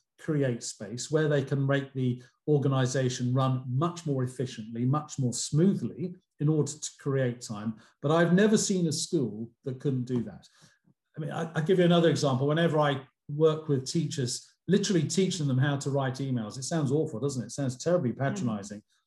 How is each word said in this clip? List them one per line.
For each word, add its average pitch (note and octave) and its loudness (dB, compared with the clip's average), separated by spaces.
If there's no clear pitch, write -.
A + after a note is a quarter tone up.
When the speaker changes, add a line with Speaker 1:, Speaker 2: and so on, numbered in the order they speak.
Speaker 1:
create C#3 -2
space, A2+ -10
where D#3 2
they C#3+ 2
can C#3 -2
make C#3 0
the B2 -2
organization B2+ 2
run C3 0
much D#3+ -2
more C3+ -2
efficiently, A#2 -6
much D3 -2
more B2 0
smoothly D#3 0
in D3+ 0
order D#3 2
to - -12
create C3 -2
time. A2 -8
But C#3+ 0
I've E3+ 4
never G#3 6
seen F3+ 2
a D3 0
school A#2 -2
that B2+ -8
couldn't C3 -2
do B2 -2
that. - -14
I - -12
mean, D3+ -6
I, E3 -6
I'll D#3 -2
give F3 4
you F3+ 8
another E3+ 6
example. C#3 2
Whenever D#3 2
I C#3+ 2
work D#3 2
with C3 0
teachers, - -4
literally F#3+ 2
teaching F3 0
them C3 2
how C#3+ 2
to C#3 -4
write C3 -2
emails. B2 -4
It C3+ -10
sounds D3 -2
awful, D3+ -2
doesn't B2+ -4
it? G2+ -10
It - -14
sounds C3 -4
terribly D3+ 0
Speaker 2:
Mm. - -10
Speaker 1:
patronizing, A2 -4